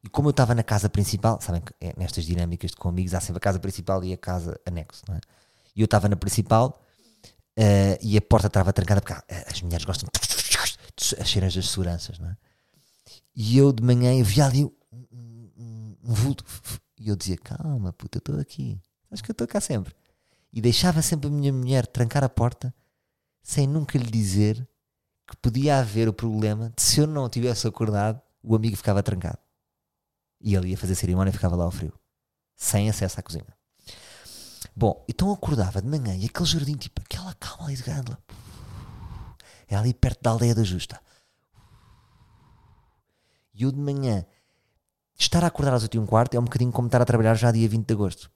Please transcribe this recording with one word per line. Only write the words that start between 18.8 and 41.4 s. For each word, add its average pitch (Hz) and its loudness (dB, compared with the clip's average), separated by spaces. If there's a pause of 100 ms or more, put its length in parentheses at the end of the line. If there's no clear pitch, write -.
acho 208 -12
que - -10
eu - -6
estou 349 -4
cá - -2
sempre." 104 -6 (560)
E 113 -8
deixava 151 4
sempre 147 -2
a - -2
minha 139 0
mulher 127 2
trancar 123 0
a 123 0
porta, 120 -2 (680)
sem - 0
nunca 147 -2
lhe 117 0
dizer 107 2 (580)
que - -18
podia 135 2
haver 113 2
o 101 -2
problema 107 -2
de, - -4
se - 4
eu 151 4
não 143 -4
tivesse 120 -2
acordado, 107 -2 (220)
o 110 2
amigo 110 2
ficava 101 0
trancado. 85 -4 (1080)
E 101 2
ele 92 0
ia 95 -2
fazer 95 -2
cerimónia 92 0
e 95 -2
ficava 87 0
lá 87 0
ao 85 0
frio, - -8 (560)
sem 104 0
acesso 98 -2
à 95 -10
cozinha. - -12 (1300)
Bom, 101 0
então 185 -2
acordava 104 -2
de 110 -6
manhã 135 -2
e 95 -6
aquele - -4
jardim, 147 -2
tipo, - -10
aquela 180 -10
calma - -14
ali 139 -6
de 123 -12
grande, 131 -6
lá, - -12 (1500)
é 101 -2
ali 120 2
perto - 0
da 113 2
aldeia 117 2
da 107 2
Justa. 90 -6 (2500)